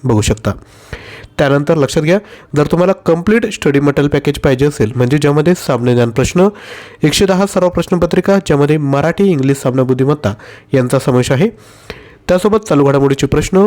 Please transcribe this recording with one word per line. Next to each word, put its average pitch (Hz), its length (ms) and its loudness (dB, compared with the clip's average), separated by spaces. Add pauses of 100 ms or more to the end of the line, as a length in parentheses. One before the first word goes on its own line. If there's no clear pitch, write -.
बघू 117 180 0
शकता. - 300 -2 (840)
त्यानंतर 143 380 0
लक्षात 151 280 0
घ्या, 170 140 2 (380)
जर 147 160 2
तुम्हाला 180 220 2 (120)
कम्प्लीट 175 480 0
स्टडी 143 260 0
मटेरियल 143 300 0
पॅकेज 143 300 -2
पाहिजे 135 260 0
असेल, 117 300 -2
म्हणजे 123 220 0
ज्यामध्ये 151 380 2
सामान्य 123 380 -2
ज्ञान 120 160 2
प्रश्न, 131 380 0 (560)
एकशे 156 220 0
दहा 190 200 0
सराव 180 240 0
प्रश्नपत्रिका, 175 760 0
ज्यामध्ये 147 320 2
मराठी, 147 460 0
इंग्लिश, 139 340 2
सामान्य 127 260 0
बुद्धिमत्ता 131 500 0 (400)
यांचा 131 260 0
समावेश 123 320 0
आहे, 143 160 2 (800)
त्यासोबत 208 400 0
चालू 143 180 2
घडामोडीचे 139 420 2
प्रश्न, 151 400 -2